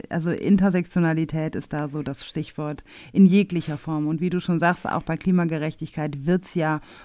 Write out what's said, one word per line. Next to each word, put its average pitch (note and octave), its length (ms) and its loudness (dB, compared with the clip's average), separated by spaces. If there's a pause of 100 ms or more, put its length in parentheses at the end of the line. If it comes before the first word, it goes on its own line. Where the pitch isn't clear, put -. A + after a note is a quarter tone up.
(100)
also E3+ 200 -2
Intersektionalität E3+ 1200 2
ist - 180 -8
da D3 140 -4
so D3 160 -8
das C#3 240 -10
Stichwort D3+ 560 -8 (300)
in G3 120 8
jeglicher F3 540 4
Form. D3+ 300 -4
Und D#3+ 120 -2
wie F3 100 -2
du F3+ 100 -2
schon F3 180 0
sagst, E3+ 300 0
auch - 160 -4
bei E3 120 -2
Klimagerechtigkeit D#3 1120 -2
wird's F3+ 300 0
ja D#3 240 0 (240)